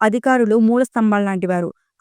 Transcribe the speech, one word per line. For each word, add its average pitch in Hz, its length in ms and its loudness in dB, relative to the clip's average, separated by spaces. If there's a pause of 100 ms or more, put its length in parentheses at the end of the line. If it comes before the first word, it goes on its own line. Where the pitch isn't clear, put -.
అధికారులు 226 560 2
మూల 233 240 2
స్తంభాల 214 420 0
లాంటివారు. 180 440 -4 (320)